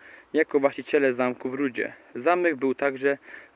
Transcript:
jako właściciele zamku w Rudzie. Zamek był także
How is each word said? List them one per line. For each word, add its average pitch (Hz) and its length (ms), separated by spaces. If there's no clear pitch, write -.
jako 151 260
właściciele 135 540
zamku 123 360
w 127 40
Rudzie. 117 400
Zamek 165 400
był 131 200
także 139 420